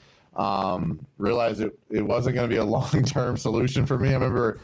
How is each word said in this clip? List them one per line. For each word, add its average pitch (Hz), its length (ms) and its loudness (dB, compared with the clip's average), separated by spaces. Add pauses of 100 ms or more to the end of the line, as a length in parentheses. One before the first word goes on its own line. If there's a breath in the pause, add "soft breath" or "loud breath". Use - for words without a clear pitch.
(380 soft breath)
Um, 92 680 -2 (120)
realized 113 440 0
it, 107 160 -4 (120)
it 107 160 0
wasn't 120 300 0
gonna 123 120 0
be 113 100 2
a 110 60 2
<laughs> - 0 -
long-term 123 720 0
solution 120 500 0
for 139 120 0
me. 131 120 2
I 135 40 4
remember 123 500 0